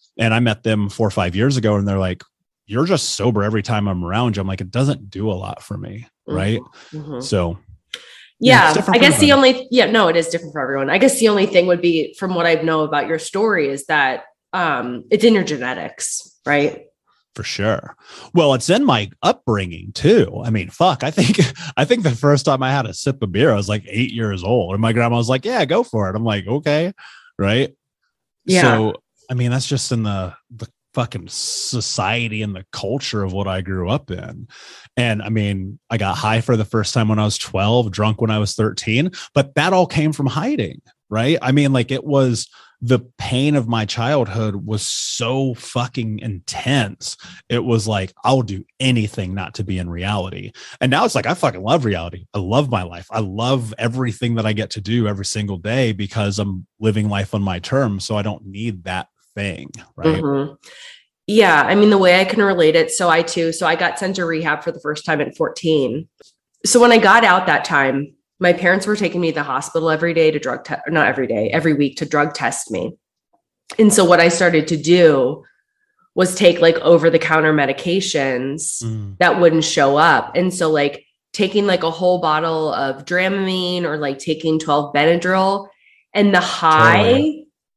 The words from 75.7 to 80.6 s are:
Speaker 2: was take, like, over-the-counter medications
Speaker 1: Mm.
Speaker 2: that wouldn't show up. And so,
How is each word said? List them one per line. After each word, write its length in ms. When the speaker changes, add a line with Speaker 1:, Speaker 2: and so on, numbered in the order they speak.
Speaker 2:
was 200
take, 260
like, 160
over-the-counter 760
medications 1300
Speaker 1:
Mm. 380
Speaker 2:
that 220
wouldn't 240
show 320
up. 380
And 180
so, 180